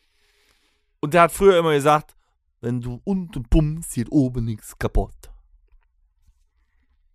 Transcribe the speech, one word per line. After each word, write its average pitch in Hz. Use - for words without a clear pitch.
Und 147
der 170
hat 160
früher 196
immer 165
gesagt, 147
wenn 123
du 120
unten 180
pumpst, 160
geht 117
oben 127
nichts 113
kaputt. -